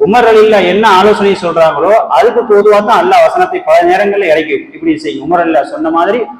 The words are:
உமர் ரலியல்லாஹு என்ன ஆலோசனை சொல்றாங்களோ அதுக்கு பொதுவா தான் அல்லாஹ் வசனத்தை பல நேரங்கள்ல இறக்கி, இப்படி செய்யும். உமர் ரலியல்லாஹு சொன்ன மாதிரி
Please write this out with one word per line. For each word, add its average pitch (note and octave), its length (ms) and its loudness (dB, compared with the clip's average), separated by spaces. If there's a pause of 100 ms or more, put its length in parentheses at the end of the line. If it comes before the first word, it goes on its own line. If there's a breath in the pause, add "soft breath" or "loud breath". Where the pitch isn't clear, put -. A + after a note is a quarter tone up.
உமர் A3+ 260 2
ரலியல்லாஹு G#3+ 400 2
என்ன G3 220 0
ஆலோசனை G3+ 520 2
சொல்றாங்களோ E3 500 0 (180)
அதுக்கு A3 340 0
பொதுவா G#3 420 2
தான் G#3+ 160 0
அல்லாஹ் F#3 240 2
வசனத்தை F4+ 360 -2
பல D#3 220 0
நேரங்கள்ல G3+ 480 0
இறக்கி, D3+ 240 -2 (180)
இப்படி E3 260 -4
செய்யும். C3+ 260 -10
உமர் E3+ 160 -2
ரலியல்லாஹு D#3+ 340 -2
சொன்ன D#3+ 160 -6
மாதிரி F3 280 -2 (220)